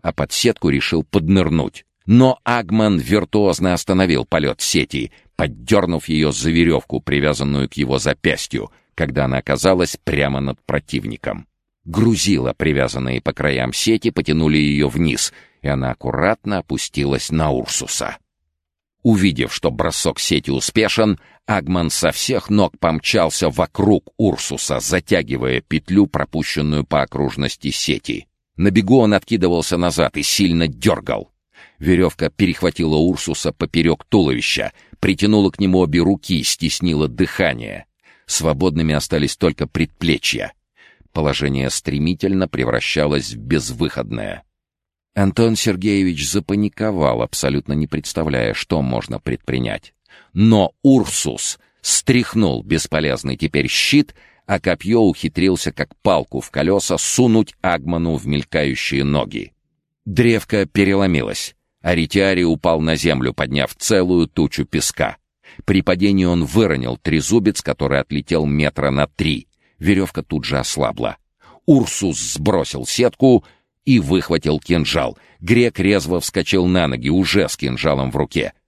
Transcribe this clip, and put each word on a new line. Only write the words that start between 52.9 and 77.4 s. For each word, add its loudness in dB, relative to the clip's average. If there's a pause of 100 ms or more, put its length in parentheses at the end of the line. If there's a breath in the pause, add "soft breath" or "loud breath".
теперь 0
щит, 0 (320 soft breath)
а 0
копьё 0
ухитрился, 0
как -6
палку 0
в -12
колёса, 0
сунуть 2
Агману -2
в -6
мелькающие -2
ноги. -2 (520)
Древко 0
переломилось, 0 (280)
а 0
Ритиарий 2
упал 2
на 0
землю, 0
подняв -2
целую 2
тучу -2
песка. -4 (480 loud breath)
При 2
падении 2
он 2
выронил 0
трезубец, 0
который -2
отлетел -2
метра 0
на 0
три. -4 (320)
Верёвка 0
тут -6
же -2
ослабла. -4 (480 soft breath)
Урсус 2 (160)
сбросил -2
сетку 4 (420 soft breath)
и 4
выхватил 0
кинжал. -2 (240 soft breath)
Грек 2
резво 2
вскочил 0
на 2
ноги, -4
уже 2